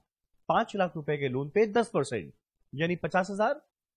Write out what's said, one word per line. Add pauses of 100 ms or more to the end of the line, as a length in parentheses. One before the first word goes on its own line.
(480)
पांच
लाख
रुपए
के
लोन
पे
दस
परसेंट (400)
यानी
पचास
हजार, (360)